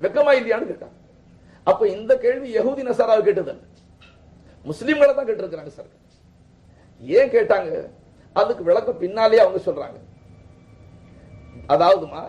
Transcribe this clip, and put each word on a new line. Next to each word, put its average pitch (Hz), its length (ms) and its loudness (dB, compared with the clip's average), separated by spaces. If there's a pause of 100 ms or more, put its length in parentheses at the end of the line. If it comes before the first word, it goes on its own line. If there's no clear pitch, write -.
வெக்கமா 285 400 2
இல்லையான்னு 226 260 -2
கேட்டான். - 320 -14 (680)
அப்ப 196 240 2
இந்த 220 300 0
கேள்வி 247 360 -2
யஹூதி 262 280 -2
நசாராவை 226 400 2
கேட்டதல்ல, 175 380 -2 (1040)
முஸ்லிம்களை 269 500 2
தான் 269 120 -6
கேட்டிருக்கிறாங்க 165 420 -8
சார். - 220 -20 (1120)
ஏன் 190 300 2
கேட்டாங்க? 190 580 0 (440)
அதுக்கு 165 320 0
விளக்கம் 208 340 0
பின்னாலேயே 220 440 2
அவங்க 185 180 0 (100)
சொல்றாங்க. 139 280 -10 (1700)
அதாவதுமா, 160 600 2